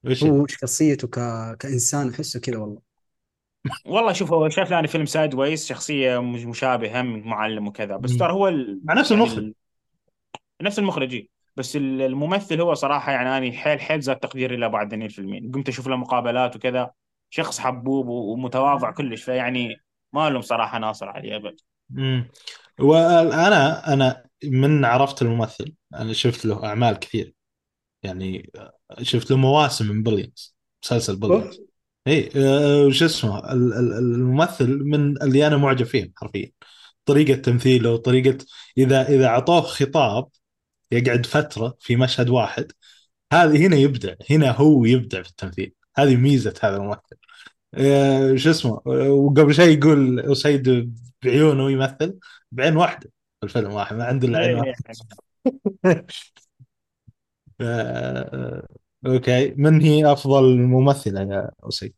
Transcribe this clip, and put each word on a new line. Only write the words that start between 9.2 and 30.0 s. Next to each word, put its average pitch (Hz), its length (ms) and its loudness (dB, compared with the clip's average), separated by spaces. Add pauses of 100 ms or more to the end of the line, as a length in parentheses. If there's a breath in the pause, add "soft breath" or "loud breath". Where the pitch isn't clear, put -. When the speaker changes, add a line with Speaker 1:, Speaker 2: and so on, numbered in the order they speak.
Speaker 1:
المخرج. 226 200 -4
Speaker 3:
ال-، - 100 -12 (1080)
نفس 202 180 -4
المخرج، 143 340 -4
إيه. 110 140 -12 (280)
بس 127 200 -10
ال-، 135 260 -4
الممثل 156 600 -4
هو 170 120 0
صراحة 143 380 -4
يعني 131 260 -2
أنا 127 200 -4
حيل، 147 220 -2
حيل 156 220 -4
زاد 131 140 -4
تقديري 123 420 -8
له 117 100 -4
بعد 107 260 -4
ذني 110 120 -8
الفيلمين. 101 460 -12
قمت 135 180 -6
أشوف 127 180 -10
له 131 80 -4
مقابلات 123 600 -4
وكذا، 123 360 -6 (380)
شخص - 300 -8
حبوب 127 480 -4
و-، 117 260 -8
ومتواضع 127 580 -2
كلش، 117 320 -10
فيعني 123 600 -6 (300)
ما 151 140 0
لهم 127 120 -4
صراحة 117 380 -4
ناصر 110 300 -8
عليه 107 260 -14
أبد. 104 200 -14 (340)
Speaker 1:
مم. 131 380 -4 (520 loud breath)
وأنا، 160 1120 4
أنا 131 300 0 (200)
من 139 420 2
عرفت 127 360 0
الممثل، 117 520 -4 (220)
أنا 113 180 -8
شفت 120 320 -2
له 104 200 -4
أعمال 107 340 0
كثير. - 340 -8 (720)
يعني، 92 480 -10 (500)
شفت 120 300 -4
له 131 60 2
مواسم 131 500 2
من 107 160 -4